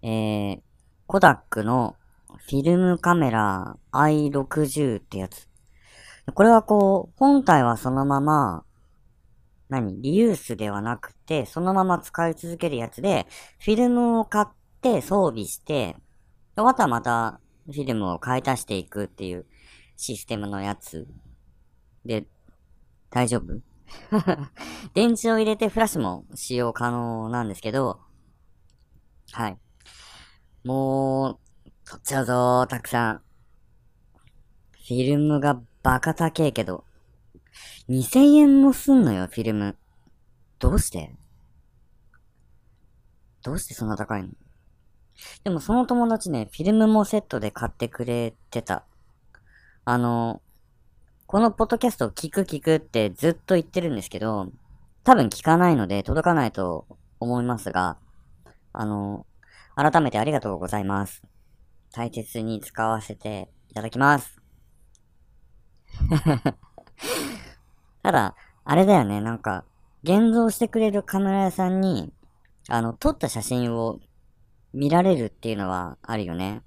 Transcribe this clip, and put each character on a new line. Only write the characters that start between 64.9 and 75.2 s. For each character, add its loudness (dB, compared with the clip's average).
<laughs> 0
た 0
だ、 0
あ 0
れ 6
だ 6
よ 4
ね、 -2
な -4
ん -8
か、 -6
現 4
像 2
し -6
て -2
く -4
れ 2
る -4
カ -4
メ 0
ラ 0
屋 0
さ -2
ん 0
に、 -2
あ 0
の、 -4
撮 0
っ -4
た -6
写 -8
真 -4
を -4
見 -2
ら 4
れ 4
る -2